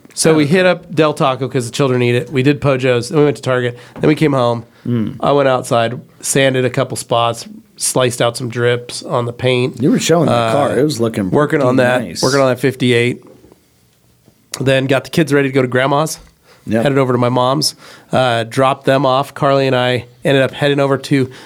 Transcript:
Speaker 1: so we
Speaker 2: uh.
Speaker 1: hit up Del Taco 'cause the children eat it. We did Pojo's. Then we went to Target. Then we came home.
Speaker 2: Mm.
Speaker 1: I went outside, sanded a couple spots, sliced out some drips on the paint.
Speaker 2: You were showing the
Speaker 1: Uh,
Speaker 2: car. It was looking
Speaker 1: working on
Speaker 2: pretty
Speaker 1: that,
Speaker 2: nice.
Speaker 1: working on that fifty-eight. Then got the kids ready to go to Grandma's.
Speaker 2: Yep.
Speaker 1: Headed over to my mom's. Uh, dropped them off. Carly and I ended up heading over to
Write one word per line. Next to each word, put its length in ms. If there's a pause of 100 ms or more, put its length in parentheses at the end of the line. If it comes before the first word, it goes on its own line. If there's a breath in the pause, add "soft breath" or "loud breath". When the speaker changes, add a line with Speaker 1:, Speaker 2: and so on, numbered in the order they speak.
(160 loud breath)
Speaker 1:
so 180
we 120
Speaker 2:
uh. 20
Speaker 1:
hit 180
up 280
Del 200
Taco 340
'cause 180
the 60
children 300
eat 140
it. 160
We 120
did 180
Pojo's. 480
Then 100
we 60
went 120
to 60
Target. 340 (220 loud breath)
Then 80
we 80
came 180
home. 320 (220 soft breath)
Speaker 2:
Mm. 320
Speaker 1:
I 120
went 160
outside, 520 (220)
sanded 440
a 60
couple 260
spots, 480 (320)
sliced 440
out 160
some 120
drips 540
on 220
the 80
paint. 480
Speaker 2:
You 100
were 80
showing 260
the 80
Speaker 1:
Uh, 180
Speaker 2:
car. 280
It 40
was 160
looking 300
Speaker 1:
working 320
on 160
Speaker 2:
pretty 120
Speaker 1:
that, 120
Speaker 2:
nice. 220
Speaker 1:
working 180
on 80
that 100
fifty-eight. 640 (1400)
Then 280
got 160
the 60
kids 240
ready 160
to 40
go 80
to 60
Grandma's. 520 (480 soft breath)
Speaker 2:
Yep. 160
Speaker 1:
Headed 160
over 140
to 40
my 120
mom's. 440 (380 loud breath)
Uh, 320
dropped 420
them 200
off. 280
Carly 320
and 100
I 300 (180)
ended 200
up 80
heading 280
over 180
to 320 (160 loud breath)